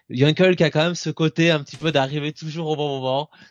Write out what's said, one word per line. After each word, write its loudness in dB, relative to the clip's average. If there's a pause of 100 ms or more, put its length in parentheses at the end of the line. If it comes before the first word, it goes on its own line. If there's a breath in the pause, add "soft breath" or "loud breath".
Yunkel 4
qui 2
a 4
quand 2
même 0
ce -6
côté 2
un 2
petit -16
peu -4
d'arriver -2
toujours -8
au 0
bon -4
moment. -2 (220 soft breath)